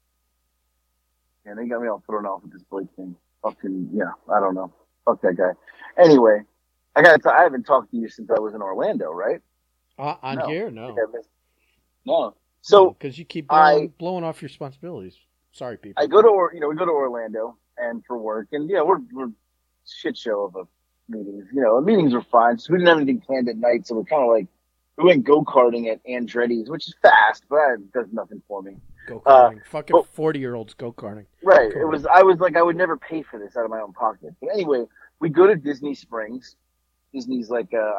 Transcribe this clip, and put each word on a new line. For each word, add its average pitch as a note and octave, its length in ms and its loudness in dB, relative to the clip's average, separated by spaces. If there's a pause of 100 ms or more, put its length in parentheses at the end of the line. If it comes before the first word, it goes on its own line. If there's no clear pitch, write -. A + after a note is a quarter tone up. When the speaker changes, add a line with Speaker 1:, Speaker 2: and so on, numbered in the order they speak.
(1500)
Speaker 1:
yeah, G#2 100 -18
they A#2 100 -10
got A#2+ 160 -6
me A#2+ 60 -4
all G2+ 180 -6
thrown G#2 200 -6
off G2 160 -10
with F#2 100 -20
this F2+ 120 -20
Blake G2 220 -10 (100)
thing. F#2 180 -16 (280)
Fucking, F#2+ 500 -8
yeah, F2+ 200 -4 (200)
I G#2 80 2
don't F#2+ 140 -2
know. F#2+ 180 -10 (320)
Fuck A2+ 180 0
that F2+ 140 0
guy. F#2 140 0 (520)
Anyway, A#2+ 380 6 (560)
I D3 60 4
gotta D#3+ 200 8
t-, E3 60 2
I C#3+ 140 6
haven't C3+ 220 0
talked C3 260 0
to A#2+ 60 -10
you A2+ 120 -8
since A2+ 220 -12
I A2+ 100 2
was G#2+ 140 -8
in G#2+ 80 -12
Orlando, G2+ 500 -6
right? G#2 280 -6 (580)
Speaker 2:
Uh, D3 240 -8
on C3+ 160 -8
Speaker 1:
No. D3 80 -6
Speaker 2:
here, E3+ 240 -8
no. A2+ 140 -16
Speaker 1:
I - 40 -14
think A#2 120 -10
I A2+ 160 -6
missed, A#2 120 -16 (800)
no. C3+ 280 -4 (280)
So, G3+ 220 6
Speaker 2:
No, F3 100 0
'cause C#3 240 -14
you E3 80 -18
keep D3+ 260 -8
Speaker 1:
I D3+ 220 6
Speaker 2:
blowing, D3+ 140 -2 (100)
blowing F3 260 -8
off D#3+ 160 -10
your D#3+ 80 -16
responsibilities. C3+ 680 -16 (340)
Sorry, B2 240 -14
people. G#2 260 -8
Speaker 1:
I D3+ 40 0
go F#3+ 160 6
to A3+ 60 8
Or-, F#3 260 2
you E3+ 60 -12
know, D3 80 -4
we D#3 80 -6
go F3 100 -4
to F3 40 -2
Orlando A#2+ 680 -6 (180)
and A#2 300 -8
for B2 100 -10
work, G#2+ 360 -8
and D3 180 -8
yeah, G3 120 0
we're, E3+ 180 0 (120)
we're B2+ 180 -10 (560)
shit - 300 -10
show G#2 280 -6
of F#2 120 -12
a F#2 60 -14 (460)
meetings. G2+ 440 -14
You C3+ 100 -4
know, A2+ 180 4
meetings E3+ 340 2
were A#2 80 -2
fine. A#2 360 2
So D3+ 140 -6
we F3+ 60 2
didn't F3 100 4
have E3 100 6
anything C3+ 220 -2
planned C3 280 -4
at A2+ 80 -8
night, A#2+ 300 -2
so A#2+ 100 -8
we're G#2+ 80 -4
kinda C#3+ 220 -2
like, G#2+ 200 2 (500)
we - 80 -4
went E3 200 6
go-karting B2 680 2
at A2 140 -6
Andretti's, A#2+ 680 -4
which D#3+ 180 -12
is - 140 -20
fast, G#2+ 480 0
but D3 80 0 (160)
it G2+ 180 -16
does A#2+ 200 -6
nothing G#2 340 -12
for G2 160 -14
me. G2 140 -20 (300)
Speaker 2:
Go-karting. B2 520 6
Speaker 1:
Uh, - 120 -20
Speaker 2:
Fucking D3+ 240 -8
Speaker 1:
but E3 120 4
Speaker 2:
forty-year-olds C3 680 -8
go-karting. G#2+ 520 -16 (160)
Speaker 1:
Right. D3+ 280 6
It G2 40 -10
Speaker 2:
Cool. D#3 160 -4
Speaker 1:
was, D3+ 160 -6
I F3+ 160 6
was F#3 160 4
like, E3+ 180 0
I E3+ 60 4
would E3+ 140 0
never E3+ 200 -2
pay D#3+ 260 -12
for B2 160 -18
this G2+ 180 -14
out A#2+ 80 -4
of A2 60 -8
my A2 100 -8
own G2+ 120 -14
pocket. A2 480 -6
But D3+ 120 -8
anyway, D3 320 -2 (360)
we E3 80 -2
go E3 180 6
to G#3 100 4
Disney C#3+ 380 -8
Springs. A2+ 640 -14 (560)
Disney's B2 380 -10
like, A#2 240 -6
uh, G#2+ 240 -2